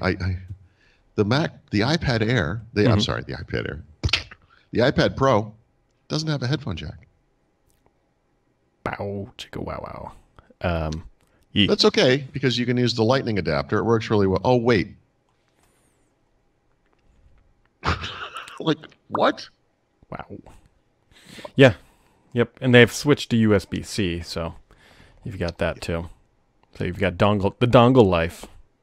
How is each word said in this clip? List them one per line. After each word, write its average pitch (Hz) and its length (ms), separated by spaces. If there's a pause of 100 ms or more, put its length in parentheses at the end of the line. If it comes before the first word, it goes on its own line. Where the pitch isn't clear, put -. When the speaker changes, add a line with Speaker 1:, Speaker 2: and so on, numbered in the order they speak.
Speaker 1:
I, 92 60
I, 92 280 (760)
the 107 100
Mac, 139 280 (180)
the 104 120
iPad 120 460
Air, 110 340 (100)
the, 104 140
I'm 117 60
Speaker 2:
Mm-hmm. 104 100
Speaker 1:
sorry, 58 200
the - 120
iPad - 340
Air, 71 140 (920)
the - 80
iPad 120 360
Pro 113 380 (540)
doesn't 156 200
have 147 140
a 120 60
headphone 131 280
jack. - 300 (1800)
Speaker 2:
Bow, 101 560
chicka, - 240
wow, 82 220
wow. - 280 (760)
Um, 80 160 (480)
ye- 101 160
Speaker 1:
That's 214 160
okay, 147 480
because 127 260
you 120 80
can 123 100
use 120 180
the 117 100
Lightning 120 340
adapter. 78 400
It 92 60
works 113 260
really 104 160
well. 92 180
Oh, 127 120
wait. 117 320 (3000)
<laughs> - 20 (720)
Like, 160 200 (300)
what? - 400 (600)
Speaker 2:
Wow. - 140 (1300)
Yeah. 131 180 (580)
Yep. 120 280
And 131 140
they've 120 180
switched - 380
to 120 60
U 110 180
S 95 100
B 92 180
C, 87 400
so 82 320 (680)
you've 95 140
got 85 200
that 82 220
too. 85 280 (720)
So 104 60
you've 90 140
got 90 160
dongle, 101 440
the 123 80
dongle 120 400
life. 85 400 (360)